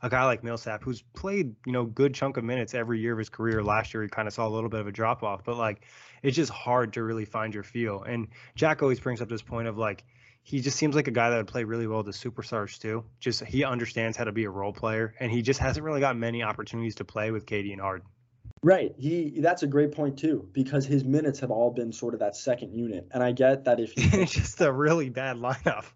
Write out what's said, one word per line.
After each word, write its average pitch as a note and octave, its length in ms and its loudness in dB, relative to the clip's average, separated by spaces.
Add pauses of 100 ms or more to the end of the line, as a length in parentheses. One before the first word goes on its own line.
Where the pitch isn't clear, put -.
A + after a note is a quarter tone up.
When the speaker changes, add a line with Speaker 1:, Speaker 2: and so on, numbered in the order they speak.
Speaker 1:
a B2 80 -2
guy B2+ 160 4
like A#2+ 180 2
Millsap, A2+ 400 -6
who's B2+ 160 -4 (140)
played, F#3+ 400 -2 (100)
you B2+ 80 -4
know, B2 140 2
good C3+ 280 4
chunk C3+ 220 -2
of A#2 80 -4
minutes A#2+ 300 -4
every A#2 260 -2
year A#2 120 -2
of A2+ 60 -2
his A2 120 -6
career. A2+ 320 0
Last G#2 320 0
year, A2 80 -4
he G#2 80 -6
kinda G#2+ 200 -2
saw A2+ 160 -2
a A2 40 -2
little A2 180 -2
bit A2 120 -4
of G2+ 60 -6
a G2+ 60 -8
drop-off, A2 520 -2
but, A#2+ 120 -4
like, A2 240 -2 (420)
it's C3+ 140 2
just D3 140 2
hard B2 440 2
to A#2+ 80 -4
really A2+ 220 -4
find A2 300 -4
your G#2 80 -8
feel. G#2 400 -4
And A#2 260 -4 (280)
Jack D#3 260 4
always C3 180 4
brings A#2+ 220 -4
up A2 80 -8
this A2+ 120 -6
point A#2 260 -6
of, G#2+ 100 -6
like, G#2+ 260 -4 (380)
he C#3 180 -4
just C3+ 160 0
seems D3+ 180 2
like D3 140 4
a C3 40 -4
guy A#2 180 4
that A#2+ 80 4
would G#2+ 100 0
play A#2+ 160 -4
really A2+ 220 -4
well A2 160 -2
with G2+ 120 -6
the - 160 -8
superstars, A2 480 -6
too. A2 260 -6 (160)
Just, A#2+ 240 -2
he C3+ 200 0
understands A#2+ 540 -2
how B2 60 0
to G#2+ 80 -4
be A2 120 0
a G#2 60 -4
role G2 240 -6
player, A2 440 -2
and A#2+ 140 -2
he A#2+ 80 2
just C3 200 2
hasn't C3+ 240 0
really D#3 160 0
got C3+ 180 4
many A#2 240 -2
opportunities A2 540 -4
to G#2+ 100 -8
play A2 240 -4
with G#2+ 160 -4
K G#2 160 -4
D G2+ 100 -6
and G2 80 -12
Harden. F#2+ 260 -4 (560)
Speaker 2:
Right. E3 360 6
He, D#3 420 -2
that's E3+ 220 2
a D3+ 40 0
great C#3+ 260 4
point, C#3+ 260 -2
too, D#3 360 0
because C3+ 320 2
his C3+ 180 2
minutes C#3 360 2
have B2+ 100 -4
all A#2 200 4
been A#2+ 220 -4
sort A#2 220 -4
of A2 60 -4
that G#2 140 0
second A#2+ 380 -2
unit. A2+ 400 -4
And B2 100 0
I B2 100 4
get C3+ 320 6
that A#2+ 140 6
if A#2 160 -4
you C3+ 140 4
Speaker 1:
<laughs> F#3+ 140 8
It's F3 100 2
just - 300 0
a D3 100 6
really D3 380 4
bad B2+ 260 -4
lineup. A#2+ 480 -2 (100)